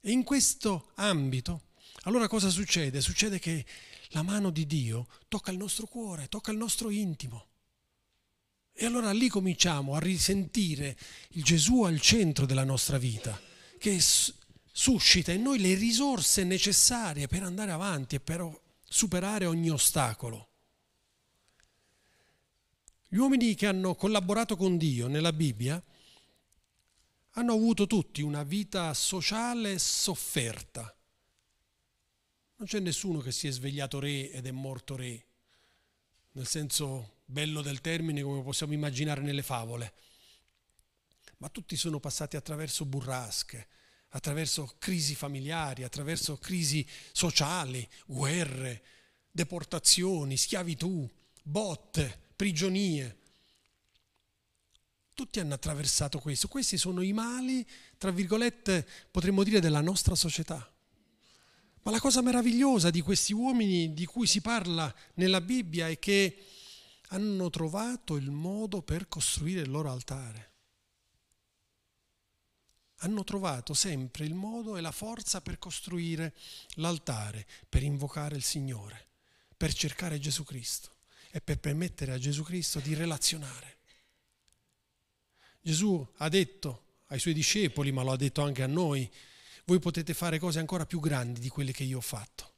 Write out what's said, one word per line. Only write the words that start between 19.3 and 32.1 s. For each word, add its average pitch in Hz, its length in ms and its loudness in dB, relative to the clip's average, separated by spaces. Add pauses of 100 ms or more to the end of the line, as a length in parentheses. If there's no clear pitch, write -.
ogni 165 240 2
ostacolo. 117 760 2 (2750)
Gli 185 60 -4
uomini 240 400 6
che 196 100 2
hanno 185 300 2
collaborato 208 640 2
con 180 200 4
Dio 131 300 2
nella 156 240 2
Bibbia 147 500 0 (1500)
hanno 240 220 0
avuto 220 340 4
tutti 180 340 0
una 147 220 -2
vita 175 500 -2
sociale 214 840 -2
sofferta. - 1160 -2 (1600)